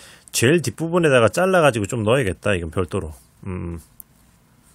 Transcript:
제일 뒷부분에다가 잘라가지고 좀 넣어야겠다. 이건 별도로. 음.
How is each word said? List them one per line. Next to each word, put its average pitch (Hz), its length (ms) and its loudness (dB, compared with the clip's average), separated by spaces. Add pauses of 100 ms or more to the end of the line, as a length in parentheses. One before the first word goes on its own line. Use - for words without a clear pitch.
(320)
제일 151 300 2
뒷부분에다가 156 680 2
잘라가지고 156 580 2
좀 117 160 -4
넣어야겠다. 104 520 0
이건 85 160 -6
별도로. 87 420 -6 (340)
음. 90 320 -10 (960)